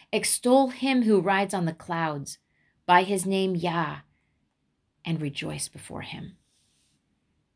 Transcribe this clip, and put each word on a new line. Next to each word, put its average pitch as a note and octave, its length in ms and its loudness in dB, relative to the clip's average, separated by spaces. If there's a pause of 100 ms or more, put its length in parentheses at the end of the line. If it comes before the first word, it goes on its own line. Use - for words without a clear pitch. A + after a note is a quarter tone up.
(120)
Extol B3+ 560 2
him B3+ 340 0
who G#3+ 180 4
rides G3 320 0
on F#3 120 -2
the D#3+ 80 -2
clouds, D#3+ 680 -6 (480)
by F3+ 160 8
his F#3+ 240 -2
name F#3+ 300 0
Yah, E3 420 -2 (1040)
and E3 160 -2
rejoice D3 480 -6
before - 340 -12
him. - 340 -14 (1200)